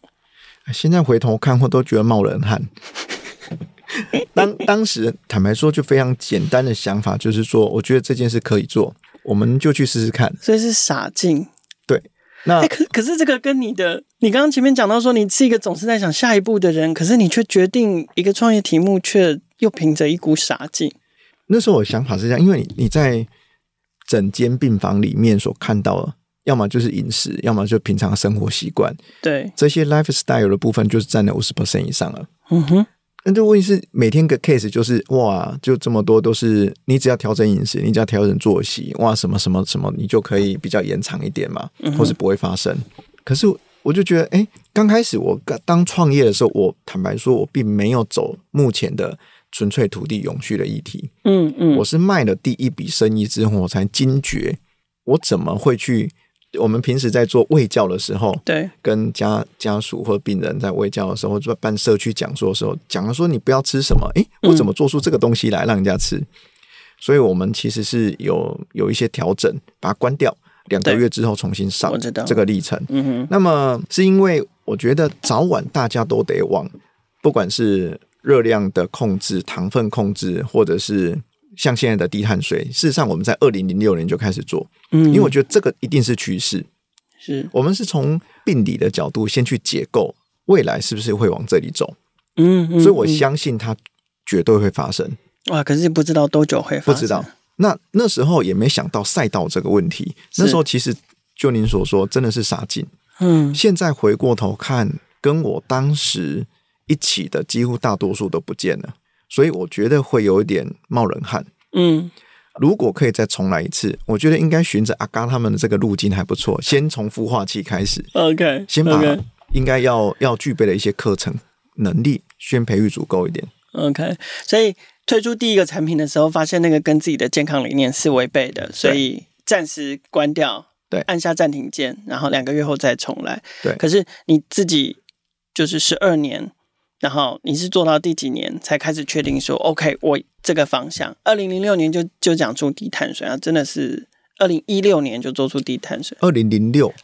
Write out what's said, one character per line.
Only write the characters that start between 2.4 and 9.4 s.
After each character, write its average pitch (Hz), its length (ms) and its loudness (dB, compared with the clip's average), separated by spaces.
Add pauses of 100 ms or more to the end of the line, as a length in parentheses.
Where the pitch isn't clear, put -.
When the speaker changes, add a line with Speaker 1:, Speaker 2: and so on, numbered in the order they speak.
Speaker 2:
汗。 104 280 -2 (760)
<laughs> - 920 -8
当-， 202 320 2
当 214 220 2
时 113 260 -2 (140)
坦 104 160 0
白 101 100 4
说， 151 200 2
就 151 100 0
非 139 140 2
常 127 220 2
简 - 280 -2
单 - 180 2
的 123 80 0
想 101 300 -2
法， 98 140 -2
就 110 160 0
是 110 100 0
说， 107 260 2
我 104 140 -2
觉 127 120 2
得 127 60 4
这 131 140 -2
件 120 160 0
事 117 80 -2
可 - 220 0
以 - 20 2
做， - 320 -2 (300)
我 104 100 -2
们 117 240 2